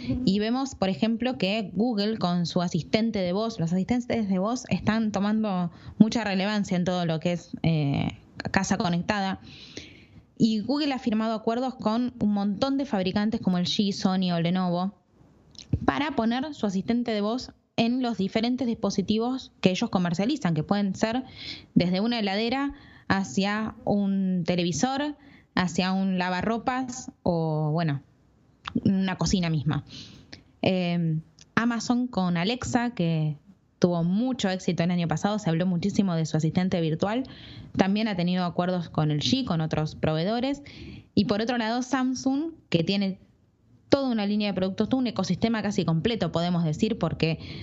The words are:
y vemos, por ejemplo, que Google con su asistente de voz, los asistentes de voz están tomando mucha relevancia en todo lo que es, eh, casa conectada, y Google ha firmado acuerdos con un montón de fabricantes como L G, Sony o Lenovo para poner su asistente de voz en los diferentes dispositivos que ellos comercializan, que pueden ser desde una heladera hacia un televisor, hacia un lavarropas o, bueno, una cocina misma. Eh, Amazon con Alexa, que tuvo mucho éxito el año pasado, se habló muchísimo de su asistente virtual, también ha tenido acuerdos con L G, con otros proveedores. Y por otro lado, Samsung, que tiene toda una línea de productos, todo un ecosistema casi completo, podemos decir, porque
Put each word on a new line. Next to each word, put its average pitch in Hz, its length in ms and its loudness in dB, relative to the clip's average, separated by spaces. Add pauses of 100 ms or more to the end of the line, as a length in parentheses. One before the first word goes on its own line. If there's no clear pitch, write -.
(240)
y 196 160 4
vemos, 247 360 -2
por 190 120 0
ejemplo, 226 500 0
que 190 360 -2
Google 214 440 0
con 175 280 0
su 180 160 0
asistente 202 580 0
de 180 140 0
voz, 214 260 -2
los 165 140 0
asistentes 226 560 0
de 190 100 2
voz 233 300 -2
están 214 420 0
tomando 202 600 0 (260)
mucha 220 260 4
relevancia 196 540 0
en 175 80 0
todo 180 200 2
lo 160 140 0
que 175 140 0
es, - 180 -6 (120)
eh, 151 540 2 (340)
casa 190 260 0
conectada, 190 640 0 (960)
y 220 240 2
Google 285 320 0
ha 240 60 -4
firmado 220 340 0
acuerdos 233 420 -2
con 240 460 0
un 208 100 4
montón 208 460 0
de 277 80 -2
fabricantes 208 560 0
como 180 160 2
L 180 100 0
G, 202 240 0
Sony 185 400 0
o 170 80 2
Lenovo 180 540 0 (880)
para 285 280 0
poner 254 420 0
su - 120 -4
asistente 233 460 0
de 208 80 0
voz 226 320 -2 (240)
en 233 260 2
los 233 160 0
diferentes 233 500 0
dispositivos 220 920 0
que 185 120 6
ellos 202 180 -2
comercializan, 196 640 0
que 156 100 0
pueden 202 320 -2
ser 233 300 -2 (500)
desde 180 240 2
una 233 200 0
heladera 226 540 -2 (380)
hacia 202 600 0 (120)
un 196 600 2
televisor, 254 680 0 (400)
hacia 185 380 0
un 190 260 0
lavarropas 226 920 -2 (120)
o, 160 480 0
bueno, 156 320 0 (840)
una 190 320 2
cocina 170 320 2
misma. 147 340 0 (760)
Eh, 175 580 2 (360)
Amazon 240 500 0
con 180 320 0
Alexa, 240 540 0
que 160 440 0 (440)
tuvo 175 240 4
mucho 220 480 0
éxito 185 320 0
el 180 80 2
año 170 160 0
pasado, 202 320 0
se 170 100 -2
habló 165 160 2
muchísimo 190 480 0
de 160 140 0
su 160 100 0
asistente 180 440 0
virtual, 190 420 0 (520)
también 208 320 2
ha 208 80 -2
tenido 180 300 0
acuerdos 175 440 -2
con 156 200 0
L 147 120 0
G, 262 220 0
con 175 160 0
otros 156 360 -2
proveedores. 226 640 -2 (540)
Y 196 100 4
por 202 160 0
otro 247 160 -2
lado, 233 240 -2
Samsung, 262 720 -2 (180)
que 165 140 2
tiene 190 340 -2 (720)
toda 277 180 4
una 220 200 0
línea 208 220 2
de 190 40 -2
productos, 190 340 0
todo 262 120 2
un 247 80 0
ecosistema 208 560 0
casi 202 200 0
completo, 170 480 0
podemos 170 320 2
decir, 185 360 0
porque 160 400 0 (240)